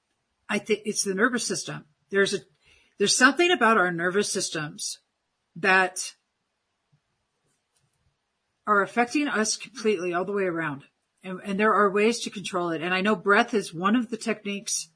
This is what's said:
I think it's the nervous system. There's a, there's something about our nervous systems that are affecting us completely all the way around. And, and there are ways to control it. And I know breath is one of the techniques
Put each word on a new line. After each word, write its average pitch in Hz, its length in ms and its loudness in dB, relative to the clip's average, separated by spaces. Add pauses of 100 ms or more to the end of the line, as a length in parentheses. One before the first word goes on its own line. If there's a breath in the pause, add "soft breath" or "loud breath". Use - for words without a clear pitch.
(480)
I 208 80 -2
think 208 300 -2
it's - 180 -4
the 196 100 -2
nervous 233 320 0
system. 151 380 -8 (240)
There's 196 240 2
a, 190 60 -4 (580 soft breath)
there's 202 180 2
something 285 360 4
about 233 260 4
our 180 160 2
nervous 180 400 -2
systems 170 680 -6 (560)
that 185 580 0 (2500)
are 208 140 4
affecting 277 480 0
us 214 300 -2
completely 180 560 -2
all 180 100 -2
the 190 80 -6
way 202 120 -2
around. 165 400 -4 (420)
And, 185 160 -10
and 196 160 -4
there 214 140 4
are 202 180 4
ways 208 300 2
to - 100 -8
control 175 380 -4
it. 160 140 -4
And 180 100 -4
I 185 80 0
know 208 160 2
breath 202 380 2
is 196 180 -2
one 185 240 0
of 240 140 -2
the 220 80 -6
techniques - 760 -6